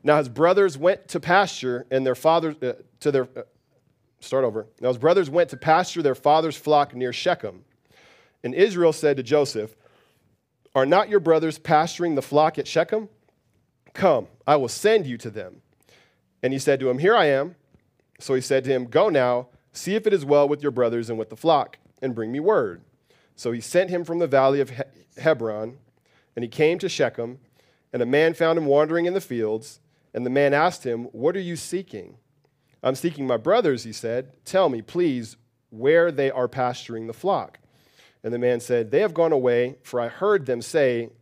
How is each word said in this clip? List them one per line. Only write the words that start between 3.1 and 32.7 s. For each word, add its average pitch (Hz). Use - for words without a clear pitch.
their, 131
uh, 123
start 135
over. 110
Now 123
his 123
brothers 165
went 165
to 143
pasture 160
their 135
father's 156
flock 147
near 123
Shechem. 107
And 127
Israel 175
said 147
to 131
Joseph, 120
"Are 131
not 185
your 208
brothers 160
pasturing 165
the 131
flock 151
at 135
Shechem? 196
Come, 139
I 151
will 131
send 208
you 123
to 113
them." 92
And 131
he 135
said 135
to 131
him, 123
"Here 190
I 196
am." 147
So -
he 131
said 131
to 131
him, 123
"Go 156
now, 123
see 185
if 220
it 202
is 165
well 143
with 143
your 143
brothers 117
and 113
with 110
the 110
flock, 151
and 127
bring 113
me 143
word." 143
So 117
he 120
sent 180
him 175
from 170
the 170
valley 135
of 135
He-, 127
Hebron, 113
and 117
he 117
came 160
to 190
Shechem, 123
and 123
a 120
man 156
found 165
him 156
wandering 156
in 180
the 190
fields, 113
and 123
the 123
man 139
asked 165
him, 120
"What 147
are 196
you 175
seeking?" 113